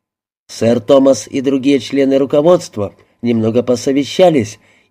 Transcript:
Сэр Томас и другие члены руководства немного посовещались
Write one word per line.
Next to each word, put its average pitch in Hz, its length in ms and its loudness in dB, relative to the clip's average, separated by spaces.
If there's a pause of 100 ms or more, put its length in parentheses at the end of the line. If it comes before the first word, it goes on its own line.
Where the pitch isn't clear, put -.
(480)
Сэр 117 320 -2
Томас 135 480 2
и 139 120 -6
другие 135 400 0
члены 135 380 -2
руководства 147 760 0 (260)
немного 117 400 0
посовещались 131 1000 0 (320)